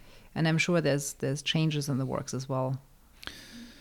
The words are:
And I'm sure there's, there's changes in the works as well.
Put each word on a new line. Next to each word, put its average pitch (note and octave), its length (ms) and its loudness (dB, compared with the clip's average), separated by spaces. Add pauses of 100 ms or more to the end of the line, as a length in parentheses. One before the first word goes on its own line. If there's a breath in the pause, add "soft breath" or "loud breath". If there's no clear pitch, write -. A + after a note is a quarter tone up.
(360 soft breath)
And D#3+ 120 4
I'm D#3+ 120 4
sure E3+ 220 4
there's, C#3+ 320 2
there's - 280 -2
changes D3+ 480 0
in C3 80 0
the C3 80 0
works B2+ 280 -4
as C3+ 140 -4
well. C3 320 -2 (1000 loud breath)